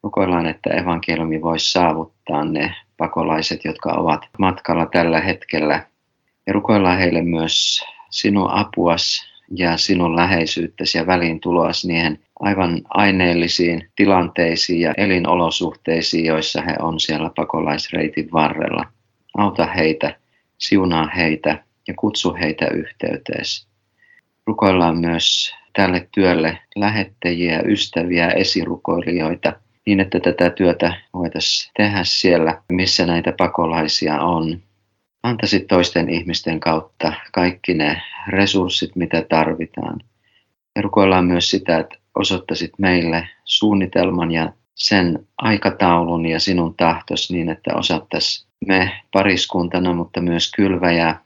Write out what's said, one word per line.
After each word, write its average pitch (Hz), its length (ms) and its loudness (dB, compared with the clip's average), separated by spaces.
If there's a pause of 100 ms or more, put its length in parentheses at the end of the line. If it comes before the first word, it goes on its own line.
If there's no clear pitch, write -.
Rukoillaan, 90 440 0
että - 240 -4
evankeliumi 82 720 -2
voisi 82 300 -2
saavuttaa 80 720 0
ne 78 300 -4 (220)
pakolaiset, 80 680 -2
jotka 80 280 -6
ovat 82 280 0 (180)
matkalla 87 480 0
tällä 82 340 2
hetkellä. 78 680 -2 (600)
Ja 98 60 -2
rukoillaan 98 460 4
heille 85 240 2
myös 82 640 0 (260)
sinun 101 400 0
apuas - 760 0 (220)
ja 87 260 0
sinun 85 400 2
läheisyyttäsi 87 840 0
ja 82 80 -2
väliintuloas 85 760 0
niihin 85 360 0 (200)
aivan 92 480 0
aineellisiin 87 1080 2
tilanteisiin 87 840 2
ja 82 160 2
elinolosuhteisiin, 82 1300 0
joissa 80 380 -2
he 80 180 -4
on 80 200 -4
siellä 78 360 -2
pakolaisreitin 78 960 -4
varrella. 78 520 0 (540)
Auta 90 280 0
heitä, 80 500 -2 (420)
siunaa 87 580 2
heitä 78 480 0 (240)
ja - 80 -8
kutsu - 440 -2
heitä - 280 -2
yhteyteesi. - 1000 -6 (800)
Rukoillaan 92 500 2
myös 85 580 0 (180)
tälle 90 420 0
työlle 85 440 2 (180)
lähettäjiä, 87 840 -2
ystäviä, 87 680 0
esirukoilijoita – 85 1200 -2 (340)
niin 101 140 2
että 95 200 0
tätä 87 300 2
työtä 87 440 2 (200)
voitaisiin - 640 -4
tehdä 104 260 2
siellä, 82 600 2 (100)
missä 92 340 2
näitä 85 320 0
pakolaisia 82 840 0
on. 82 420 -2 (600)
Antaisit 110 440 0
toisten 87 440 2
ihmisten 85 500 -4
kautta 80 520 -2 (200)
kaikki 90 420 0
ne 78 280 -2 (260)
resurssit, 92 680 0
mitä 85 320 0
tarvitaan. 80 720 -2 (760)
Ja 101 60 -2
rukoillaan 95 420 4
myös 87 260 2
sitä, 87 280 0
että - 180 -6 (180)
osoittaisit 90 640 -4
meille 85 500 2 (160)
suunnitelman 92 880 0
ja 80 200 -2 (220)
sen 87 520 0 (120)
aikataulun 85 880 0
ja 80 140 -2
sinun 85 340 0
tahtos 82 560 -2
niin, 85 180 -2
että 80 260 -6
osattaisiin - 720 -4 (180)
me 95 260 2 (200)
pariskuntana, 90 840 0
mutta 85 260 -4
myös 85 320 0
kylväjä 87 720 2